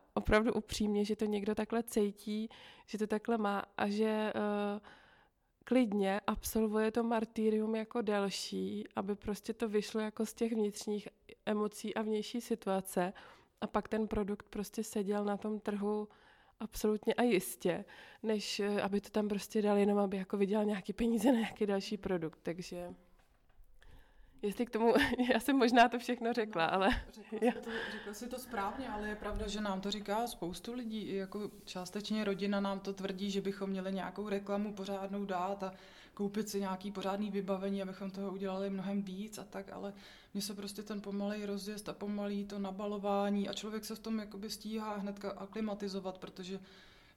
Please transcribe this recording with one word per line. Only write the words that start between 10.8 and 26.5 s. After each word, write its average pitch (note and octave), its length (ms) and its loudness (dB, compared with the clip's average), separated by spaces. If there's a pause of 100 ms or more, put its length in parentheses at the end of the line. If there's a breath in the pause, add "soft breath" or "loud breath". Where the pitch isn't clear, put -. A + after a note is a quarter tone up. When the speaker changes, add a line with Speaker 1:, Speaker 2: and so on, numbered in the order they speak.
Speaker 1:
emocí G#3 480 -2
a A3 80 0
vnější G#3+ 380 -2
situace F#3+ 720 0 (480 loud breath)
a G#3+ 60 -4
pak G#3 220 0
ten A3 200 0
produkt G#3 420 -2
prostě G#3 340 -4
seděl G#3 400 0
na G3+ 120 0
tom G#3+ 240 -4
trhu G#3 480 -2 (520 loud breath)
absolutně G#3+ 540 2
a - 80 4
jistě, G3 600 2 (380 loud breath)
než, G#3+ 380 0
eh, G3+ 220 2
aby G3+ 180 2
to - 100 -16
tam G#3+ 180 2
prostě G#3 340 0
dal G#3 140 6
jenom, G3+ 220 6
aby G3 180 2
jako F#3+ 200 -2
vydělal G3+ 280 4
nějaký G#3 280 -2
peníze A#3 400 4
na A#3 60 6
nějaký G#3 280 0
další G3+ 300 0
produkt. F3+ 460 -2
Takže F3 520 -6 (1500 soft breath)
jestli G#3 240 0
k - 40 -12
tomu, A3+ 240 6 (180)
<laughs> B3 200 4
já A#3 80 6
jsem C#4 160 4
možná A#3+ 320 10
to B3 100 0
všechno A#3+ 340 0
řekla, G#3+ 340 2